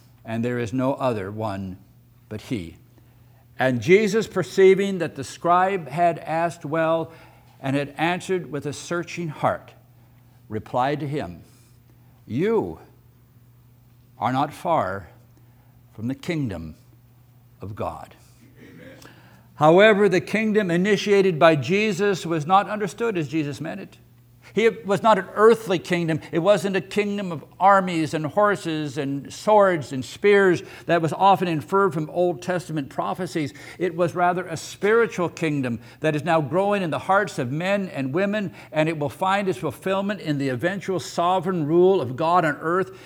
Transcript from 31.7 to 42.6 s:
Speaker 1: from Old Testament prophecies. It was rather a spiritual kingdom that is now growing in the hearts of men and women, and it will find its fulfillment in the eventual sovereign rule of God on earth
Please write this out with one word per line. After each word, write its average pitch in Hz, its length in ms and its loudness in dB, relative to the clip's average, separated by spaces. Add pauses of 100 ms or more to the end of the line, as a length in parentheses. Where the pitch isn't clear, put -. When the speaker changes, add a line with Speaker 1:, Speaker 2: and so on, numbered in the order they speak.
Speaker 1:
from 156 160 -4
Old 175 320 0
Testament 160 480 -4
prophecies. 175 640 -4 (260)
It 170 160 -2
was 170 200 0
rather 175 320 0
a 165 100 -8
spiritual 208 720 0
kingdom 139 520 -2 (200)
that 156 160 0
is 143 80 -4
now 165 160 2
growing 190 420 0
in 165 80 -4
the 135 100 -4
hearts 196 380 0
of 127 140 -4
men 185 380 -2
and 135 240 -6
women, 202 380 -2 (200)
and 156 160 2
it 165 100 -4
will 147 120 -2
find 190 380 -2
its 180 100 -4
fulfillment 196 640 -4
in 151 160 -2
the 135 100 -2
eventual 175 500 -4
sovereign 180 680 -2
rule 175 340 4
of 123 160 -6
God 165 300 2
on 143 100 0
earth 180 340 -2 (160)